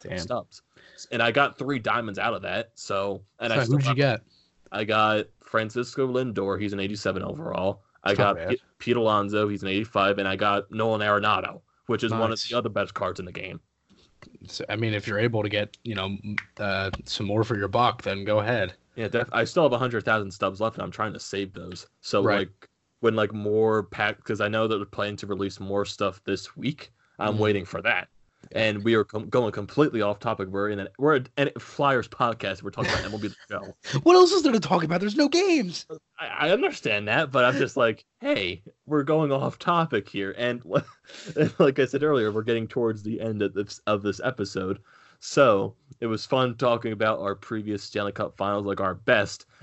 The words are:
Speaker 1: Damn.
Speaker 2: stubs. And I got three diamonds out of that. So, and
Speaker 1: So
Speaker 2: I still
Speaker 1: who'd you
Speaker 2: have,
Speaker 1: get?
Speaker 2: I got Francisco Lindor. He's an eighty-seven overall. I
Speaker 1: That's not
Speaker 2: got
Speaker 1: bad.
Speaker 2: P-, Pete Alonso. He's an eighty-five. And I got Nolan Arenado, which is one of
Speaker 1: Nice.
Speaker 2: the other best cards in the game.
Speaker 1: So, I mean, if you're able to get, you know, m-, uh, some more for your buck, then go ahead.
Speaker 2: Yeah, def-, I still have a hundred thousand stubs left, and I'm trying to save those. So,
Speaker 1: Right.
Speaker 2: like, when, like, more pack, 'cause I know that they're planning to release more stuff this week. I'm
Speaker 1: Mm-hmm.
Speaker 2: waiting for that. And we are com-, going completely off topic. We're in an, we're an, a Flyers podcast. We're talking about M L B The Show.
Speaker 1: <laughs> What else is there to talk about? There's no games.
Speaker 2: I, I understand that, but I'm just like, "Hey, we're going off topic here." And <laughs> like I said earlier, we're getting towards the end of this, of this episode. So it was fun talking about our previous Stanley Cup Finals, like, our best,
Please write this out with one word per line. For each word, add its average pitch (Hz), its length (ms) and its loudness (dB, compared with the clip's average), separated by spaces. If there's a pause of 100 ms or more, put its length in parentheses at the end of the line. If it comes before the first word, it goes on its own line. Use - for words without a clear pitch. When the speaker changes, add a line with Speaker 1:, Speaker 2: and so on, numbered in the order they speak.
Speaker 1:
Damn. 92 160 -8
Speaker 2:
stubs. 113 420 -8 (500)
And 120 120 -2
I 117 80 4
got 135 260 2
three 135 220 -4
diamonds 107 400 -4
out 110 160 -2
of 92 80 -8
that. 95 320 -6
So, 98 480 -4 (180)
and 117 100 -2
Speaker 1:
So 113 80 2
Speaker 2:
I 131 60 2
still 123 120 2
Speaker 1:
who'd 139 80 2
you 131 40 2
Speaker 2:
have, 120 80 2
Speaker 1:
get? 131 240 2 (540)
Speaker 2:
I 107 100 -2
got 107 420 4 (160)
Francisco 120 680 -2
Lindor. 101 480 0
He's 101 140 -2
an 98 80 -4
eighty-seven 98 420 -2
overall. 95 600 -4 (220)
I 98 60 4
Speaker 1:
That's 101 80 4
not 104 60 4
Speaker 2:
got 101 120 4
Speaker 1:
bad. 85 120 -6
Speaker 2:
P-, 123 140 -2 (160)
Pete 117 180 0
Alonso. 107 500 2
He's 101 160 -4
an 98 60 -6
eighty-five. 101 500 2
And 98 80 0
I 95 80 0
got 101 360 0
Nolan 110 320 0
Arenado, 104 580 0 (260)
which 110 180 -2
is 113 60 0
one 113 120 0
of 113 80 2
Speaker 1:
Nice. 110 180 -6
Speaker 2:
the 120 80 -4
other 120 140 0
best 98 240 -4
cards 92 260 -6
in 90 60 -10
the 90 60 -14
game. 95 280 -12 (840)
Speaker 1:
So, - 240 -12
I 104 60 -2
mean, 110 180 0
if 101 120 -4
you're 104 120 -2
able 110 240 2
to 104 80 -2
get, 104 340 -2
you 113 100 -6
know, 98 120 -4
m-, 101 300 -6 (220)
uh, 98 320 -2 (140)
some - 220 -6
more 107 180 2
for 107 140 -2
your 98 100 -2
buck, 117 340 2
then 98 220 -4
go 107 140 2
ahead. 104 340 0 (220)
Speaker 2:
Yeah, 113 140 -6
def-, 117 240 -2
I 117 120 2
still 170 200 2
have 131 80 4
a 120 60 0
hundred 120 260 -2
thousand 107 260 0
stubs 95 300 -4
left, 110 160 -2
and 95 80 -8
I'm 95 80 -8
trying 107 200 -4
to 98 80 -14
save 98 320 -6
those. 90 340 -14 (140)
So, 104 220 0
Speaker 1:
Right. 101 160 4 (100)
Speaker 2:
like, - 200 -20 (320)
when, 113 140 4
like, 107 200 0
more 107 480 2
pack, 104 420 -2
'cause 107 160 -4
I 104 80 2
know 110 200 2
that 107 80 0
they're 101 100 -4
planning 104 300 -6
to 101 100 -12
release 98 340 -6
more 98 240 -2
stuff 98 400 -4
this - 320 -6
week. - 360 -8 (260)
I'm 107 160 0
Speaker 1:
Mm-hmm. 107 80 0
Speaker 2:
waiting 101 240 2
for 95 160 -8
that. 95 260 0 (420)
And 107 320 0
we 113 120 4
are 107 100 4
com-, 107 240 -6
going 117 240 0
completely 113 500 0
off 101 160 -2
topic. 104 300 -4
We're 98 220 -2
in 101 100 -4
an, 98 80 -8 (100)
we're 151 160 4
an, 131 100 0 (120)
a 143 240 0
Flyers 135 480 0
podcast. 110 560 -2
We're 101 60 -6
talking 107 200 -4
about 92 140 -2
M 98 80 -8
L 107 60 -6
B 104 100 -4
The 95 80 -10 (120)
Show. 95 260 -10 (260)
Speaker 1:
<laughs> - 20 -8
What 359 140 8
else 370 160 8
is 381 100 2
there 285 100 4
to 220 60 4
talk 175 240 2
about? 165 180 0
There's 208 140 -2
no 285 140 4
games. 311 580 0 (320)
Speaker 2:
I, 147 300 -2
I - 20 4
understand 147 560 0
that, 135 240 2
but 127 140 4
I'm 127 120 4
just 135 200 0
like, 117 280 2 (160)
"Hey, 247 420 -2 (220)
we're 147 200 0
going 156 260 2
off 135 300 -2
topic 165 480 0
here." 98 280 -6
And 120 280 -2
<laughs> - 960 -2
like 139 180 6
I 135 60 4
said 139 180 -2
earlier, 127 300 2
we're 110 100 -2
getting 113 240 0
towards 110 380 -2
the 110 160 -6
end 110 220 -2
of 98 120 -2
this, 101 320 -6
of 104 160 0
this 101 220 -2
episode. 98 560 -4 (400)
So 107 560 4 (240)
it 117 60 -2
was 110 200 -2
fun 127 300 2
talking 117 340 2
about 110 300 0
our 98 160 -2
previous 104 480 -6
Stanley 101 260 -4
Cup - 260 -6
Finals, 101 300 -2
like, 98 140 -4
our 95 140 -2
best, 104 520 0 (160)